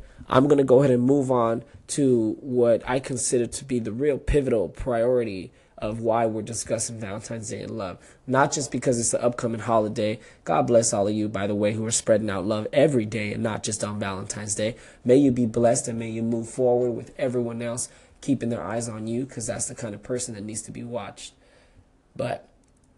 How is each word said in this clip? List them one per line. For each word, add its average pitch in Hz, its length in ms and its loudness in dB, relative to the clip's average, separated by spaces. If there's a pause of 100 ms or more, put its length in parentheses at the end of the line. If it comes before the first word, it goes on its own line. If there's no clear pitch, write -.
(280)
I'm 131 200 6
gonna 143 160 6
go 131 160 8
ahead 139 120 6
and 123 120 4
move 135 260 4
on 120 340 2 (240)
to 120 540 2
what 123 440 2
I 127 140 0
consider 123 480 -2
to - 160 -10
be 131 160 -2
the 110 140 -4
real 135 240 0
pivotal 123 500 2
priority 117 840 0 (240)
of 113 240 -6
why 117 240 2
we're 110 160 -2
discussing 113 580 -6
Valentine's 110 500 -10
Day - 120 -8
and 107 160 -10
love. 95 200 -8 (280)
Not 131 260 2
just 143 200 -6
because 123 280 0
it's 113 120 -2
the - 120 -2
upcoming 117 380 -2
holiday. 107 580 0 (240)
God 151 240 0
bless 117 240 4
all 101 160 2
of 107 60 0
you, 107 160 0
by 101 180 -4
the 104 80 -2
way, 104 180 2
who 110 120 -4
are 113 60 -4
spreading 110 380 2
out 95 160 -2
love 107 280 -2
every 127 320 4
day 107 260 -4
and 113 120 -4
not 110 200 -4
just 110 220 -4
on 104 140 -6
Valentine's 104 560 -6
Day. 110 200 -2 (300)
May 123 100 8
you 143 160 8
be 123 140 2
blessed 117 420 2
and 117 100 -6
may 113 120 -8
you 113 140 -4
move 113 260 -2
forward 127 420 2
with - 260 -10
everyone 120 440 -2
else 120 260 -6 (340)
keeping 117 280 -2
their 110 140 -4
eyes 113 260 -4
on 110 180 -8
you, 120 180 -4
'cause 120 220 -10
that's 117 200 -6
the 123 80 -12
kind 104 200 -8
of 101 80 -16
person 123 300 -6
that 101 100 -12
needs 107 200 -10
to - 80 -16
be 117 120 -12
watched. 117 520 -12 (840)
But, - 320 -6 (480)